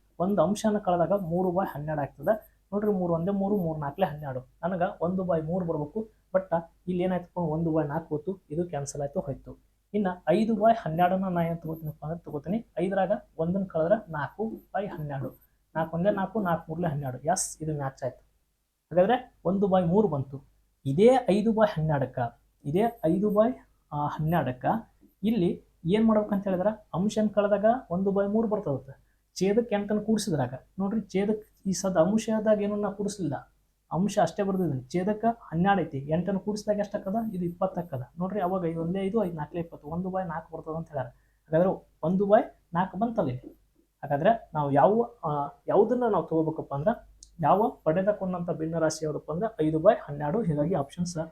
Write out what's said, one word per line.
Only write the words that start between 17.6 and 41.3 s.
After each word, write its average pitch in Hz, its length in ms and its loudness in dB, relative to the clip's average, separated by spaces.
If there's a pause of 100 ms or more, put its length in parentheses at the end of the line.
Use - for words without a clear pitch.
ಇದು 151 120 -4
ಮ್ಯಾಚ್ 135 280 -8
ಆಯ್ತು. 123 160 -6 (600)
ಹಾಗಾದ್ರೆ 190 520 2 (120)
ಒಂದು 196 220 2
by 185 180 4
ಮೂರು 196 220 4
ಬಂತು. 139 360 -4 (420)
ಇದೇ 156 240 6 (200)
ಐದು 208 220 4
by 214 220 4
ಹನ್ನೆರಡಕ್ಕ, 151 460 0 (460)
ಇದೇ 190 400 0
ಐದು 190 260 2
by, 220 240 4 (380)
ಆ, 147 140 -2
ಹನ್ನೆರಡಕ್ಕ 151 580 -2 (580)
ಇಲ್ಲಿ 185 420 0 (200)
ಏನ್ 214 200 4
ಮಾಡ್ಬೇಕಂತ 208 420 2
ಹೇಳಿದ್ರೆ 190 460 -2
ಅಂಶನ್ 214 360 0
ಕಳೆದಾಗ 202 360 2 (240)
ಒಂದು 190 220 0
by 196 200 0
ಮೂರು 220 160 2
ಬರ್ತದತ್ತೆ. 196 560 -4 (320)
ಛೇದಕ್ಕೆ 208 400 2
ಎಂಟನ್ನು 202 260 -2
ಕೂಡಿಸಿದ್ರಾಗ 202 520 0 (260)
ನೋಡ್ರಿ, 202 220 -2
ಛೇದಕ್ಕೆ 208 640 -4
ಈ 190 60 0
ಸದ 180 260 -2
ಅಂಶದಾಗ 214 640 2
ಏನನ್ನ 208 280 -2
ಕೂಡಿಸ್ಲಿಲ್ಲ, 190 460 -6 (560)
ಅಂಶ 185 300 0
ಅಷ್ಟೇ 175 220 0
ಬರ್ದಿದ್ದೀನಿ. 180 400 -2
ಛೇದಕ್ಕೆ 208 440 -2 (120)
ಹನ್ನೆರಡು 185 420 2
ಐತಿ, 143 160 -6
ಎಂಟನ್ನು 170 420 -2
ಕೂಡಿಸಿದಾಗ 208 400 -2
ಎಷ್ಟಾಗ್ತದ? 202 360 -6 (180)
ಇದು 180 120 -4
ಇಪ್ಪತ್ತು 185 360 -4
ಆಗ್ತದ. 123 200 -8 (180)
ನೋಡ್ರಿ, 190 220 -2
ಅವಾಗ 180 240 0
ಐದು 165 160 -2
ಒಂದೇ 175 180 -2
ಐದು, 196 260 0
ಐದು 175 100 -6
ನಾಲ್ಕಲೆ 151 240 -6
ಇಪ್ಪತ್ತು, - 280 -10
ಒಂದು 175 220 -4
by 185 180 -4
ನಾಲ್ಕು 160 300 -8
ಬರ್ತದೆ 156 200 -8
ಅಂತ 165 120 -10
ಹೇಳ್ಯಾರ. 131 180 -6
ಹಾಗಾದ್ರೆ - 840 -2 (120)